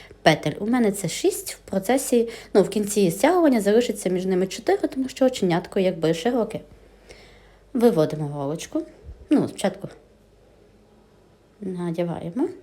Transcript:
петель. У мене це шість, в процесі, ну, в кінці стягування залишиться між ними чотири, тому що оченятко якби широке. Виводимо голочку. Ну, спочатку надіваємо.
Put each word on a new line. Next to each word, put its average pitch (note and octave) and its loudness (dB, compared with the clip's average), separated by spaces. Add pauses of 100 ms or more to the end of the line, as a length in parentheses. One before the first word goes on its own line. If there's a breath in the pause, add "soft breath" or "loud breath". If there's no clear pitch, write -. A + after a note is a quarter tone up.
(220 loud breath)
петель. - 2
У G3+ -6
мене A3+ 2
це G3 -6
шість, - -4
в - -14
процесі, A#3 0 (240 loud breath)
ну, G3 8
в F3 0
кінці G3+ 2
стягування D4 4
залишиться G#3+ 2
між F#3 -2
ними F#3 0
чотири, F4+ -2
тому C4 -6
що - 0
оченятко F#3 0
якби E3 0
широке. A3+ -2 (1120 soft breath)
Виводимо D#3 2
голочку. D3 -6 (480)
Ну, B3 2
спочатку - -6 (1800)
надіваємо. F3 -4 (140)